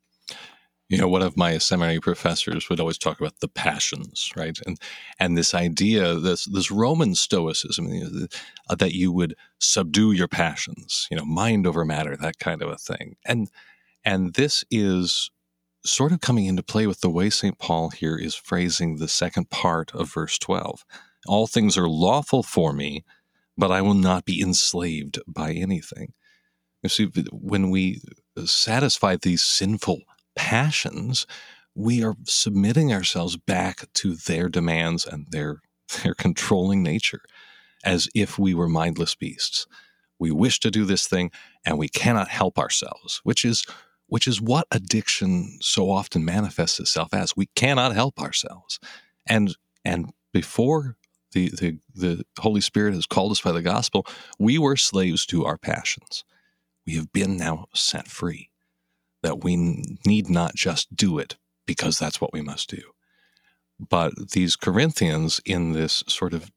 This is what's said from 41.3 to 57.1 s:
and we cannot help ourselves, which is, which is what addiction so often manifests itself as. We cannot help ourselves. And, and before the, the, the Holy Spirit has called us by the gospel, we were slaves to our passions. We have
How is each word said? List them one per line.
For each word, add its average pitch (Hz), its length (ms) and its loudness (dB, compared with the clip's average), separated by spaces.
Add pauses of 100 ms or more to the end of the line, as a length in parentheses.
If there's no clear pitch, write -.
and 82 120 0
we 73 120 -2
cannot 113 400 2
help - 280 -2
ourselves, - 640 -4
which - 200 0
is, 117 220 0 (420)
which 117 220 0
is 101 100 2
what 123 320 2
addiction 98 880 0
so 95 320 2
often 95 320 0
manifests 87 560 0
itself - 340 -2
as. 95 220 -2
We 95 200 0
cannot 127 380 2
help 123 280 0
ourselves. - 580 -6 (480)
And, 104 300 2 (260)
and 87 300 -2 (180)
before 127 640 0 (380)
the, 92 160 2
the, 80 300 -2 (140)
the 90 300 -2 (160)
Holy 104 220 2
Spirit 104 320 2
has 85 120 -4
called 101 280 0
us - 80 -2
by 90 100 0
the 85 100 0
gospel, 98 460 0 (300)
we 113 200 4
were 139 200 2
slaves 92 500 2
to 82 160 0
our 76 140 -2
passions. - 640 -6 (640)
We 80 100 -4
have 80 160 -6